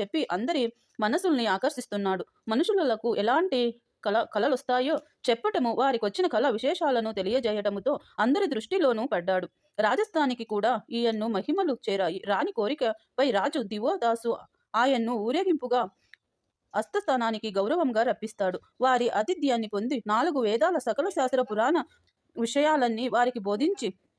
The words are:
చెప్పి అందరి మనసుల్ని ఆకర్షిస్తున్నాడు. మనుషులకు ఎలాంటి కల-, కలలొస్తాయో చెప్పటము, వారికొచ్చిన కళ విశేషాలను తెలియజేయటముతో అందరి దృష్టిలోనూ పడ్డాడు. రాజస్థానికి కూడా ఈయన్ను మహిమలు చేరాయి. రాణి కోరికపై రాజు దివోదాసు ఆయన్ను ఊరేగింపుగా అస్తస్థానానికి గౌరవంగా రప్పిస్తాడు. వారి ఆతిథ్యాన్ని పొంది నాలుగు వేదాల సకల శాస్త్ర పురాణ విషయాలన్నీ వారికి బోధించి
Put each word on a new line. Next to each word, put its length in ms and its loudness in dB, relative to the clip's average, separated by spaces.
చెప్పి 300 -2
అందరి 420 -2
మనసుల్ని 460 2
ఆకర్షిస్తున్నాడు. 800 -2
మనుషులకు 680 0
ఎలాంటి 680 0
కల-, 300 2
కలలొస్తాయో 640 0
చెప్పటము, 460 0
వారికొచ్చిన 520 0
కళ 220 2
విశేషాలను 640 0
తెలియజేయటముతో 840 -2
అందరి 280 2
దృష్టిలోనూ 580 0
పడ్డాడు. 440 -2
రాజస్థానికి 640 0
కూడా 460 0
ఈయన్ను 380 0
మహిమలు 500 -2
చేరాయి. 360 0
రాణి 260 0
కోరికపై 800 -2
రాజు 280 0
దివోదాసు 800 -2
ఆయన్ను 380 2
ఊరేగింపుగా 760 0
అస్తస్థానానికి 840 -2
గౌరవంగా 460 2
రప్పిస్తాడు. 560 -2
వారి 280 4
ఆతిథ్యాన్ని 580 0
పొంది 400 -4
నాలుగు 320 2
వేదాల 380 2
సకల 320 -2
శాస్త్ర 320 0
పురాణ 420 0
విషయాలన్నీ 680 2
వారికి 320 2
బోధించి 540 -2